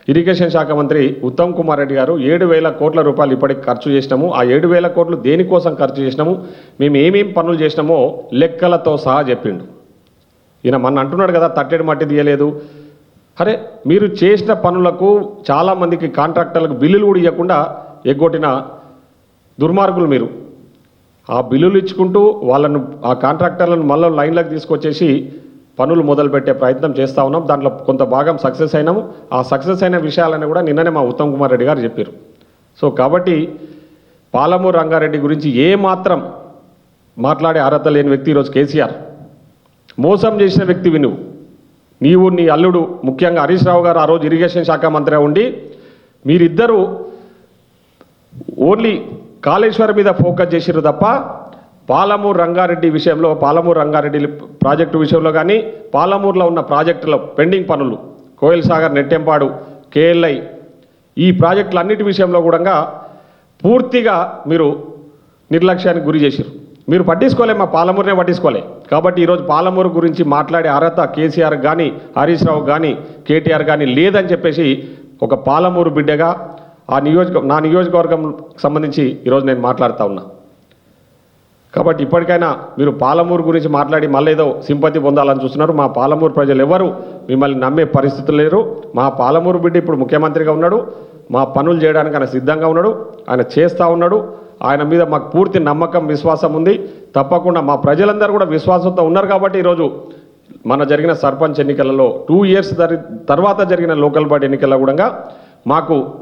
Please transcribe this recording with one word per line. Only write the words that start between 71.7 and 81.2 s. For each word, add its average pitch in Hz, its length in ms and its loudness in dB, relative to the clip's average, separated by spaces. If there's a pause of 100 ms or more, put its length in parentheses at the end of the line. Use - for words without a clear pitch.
హరీష్ 156 260 2
రావు 151 200 0
కానీ, 147 340 0 (300)
కేటీఆర్ 156 340 2
కానీ 147 220 0
లేదని 180 440 2
చెప్పేసి 160 600 -2 (340)
ఒక 120 120 0
పాలమూరు 170 560 0
బిడ్డగా 151 640 -2 (340)
ఆ 135 80 0
నియోజక-, 170 460 0
నా 147 140 0
నియోజకవర్గం 165 800 0 (240)
సంబంధించి 147 640 -2
ఈరోజు 135 200 2
నేను 127 140 0
మాట్లాడుతా 120 440 -2
ఉన్నా. 98 180 -6 (1500)